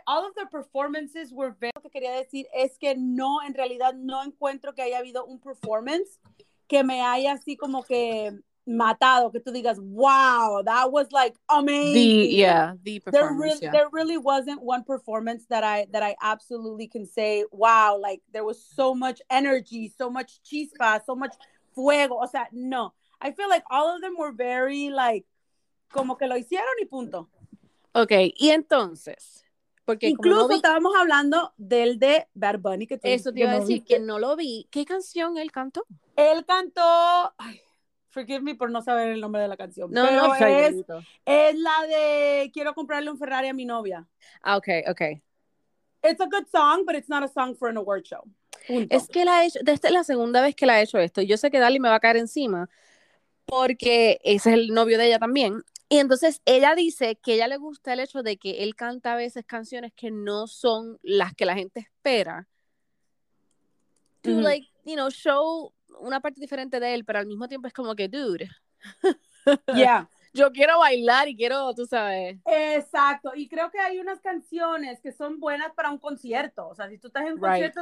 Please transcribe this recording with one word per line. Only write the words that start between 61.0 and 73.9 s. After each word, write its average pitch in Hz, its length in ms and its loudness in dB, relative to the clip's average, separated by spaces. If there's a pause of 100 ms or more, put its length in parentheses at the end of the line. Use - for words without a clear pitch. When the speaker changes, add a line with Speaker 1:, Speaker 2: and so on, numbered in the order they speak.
Speaker 2:
las 190 320 0
que 208 100 -2
la 180 80 0
gente 190 280 -10
espera. 185 640 -4 (1800)
To, 233 80 0
Speaker 1:
Ujú. 226 100 2
Speaker 2:
like, 294 260 0 (180)
you 311 100 -10
know, 269 160 -2
show 311 600 -2 (280)
una 269 200 -6
parte 269 200 -10
diferente 262 400 -10
de 240 140 -4
él, 233 120 -6
pero 208 140 -4
al 202 60 -6
mismo 208 220 -10
tiempo 262 200 -14
es - 60 -16
como 226 220 -8
que, 202 120 -6
dude. 196 420 -6 (300)
<laughs> - 420 -4 (520)
Speaker 1:
Yeah. 240 360 4 (240)
Speaker 2:
Yo 277 180 4
quiero 285 280 4
bailar 254 500 6
y 247 60 -12
quiero, 247 380 -2
tú 240 140 -8
sabes. 196 580 -4
Speaker 1:
Exacto, 294 880 0
y 285 140 -10
creo 330 240 -6
que 403 80 -10
hay 370 180 -2